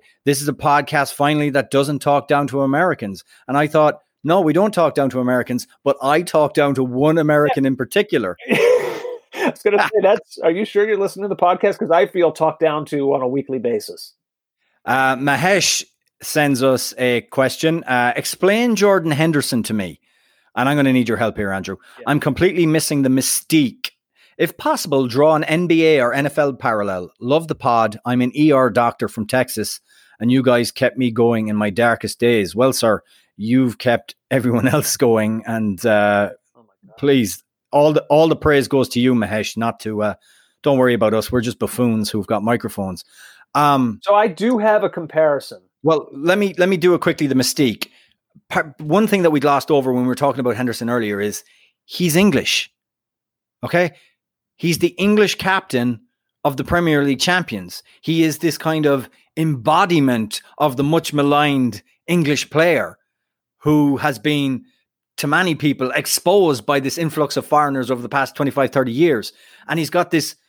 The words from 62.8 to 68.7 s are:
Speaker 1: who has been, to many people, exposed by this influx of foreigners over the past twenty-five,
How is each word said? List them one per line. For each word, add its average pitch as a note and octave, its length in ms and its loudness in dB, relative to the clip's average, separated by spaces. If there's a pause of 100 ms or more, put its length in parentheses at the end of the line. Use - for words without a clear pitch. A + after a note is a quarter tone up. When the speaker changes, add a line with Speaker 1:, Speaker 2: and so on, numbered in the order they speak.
Speaker 1:
who D3 400 2
has C3+ 220 -2
been, C#3 460 -2 (520)
to D3+ 100 -6
many E3 280 0
people, C3 360 -2
exposed D3+ 760 0
by C#3+ 140 0
this C3+ 180 -4
influx D3+ 400 -2
of B2+ 80 -4
foreigners C#3 460 0
over A#2+ 100 -4
the A#2+ 80 -10
past C#3 260 -4
twenty-five, C#3 360 0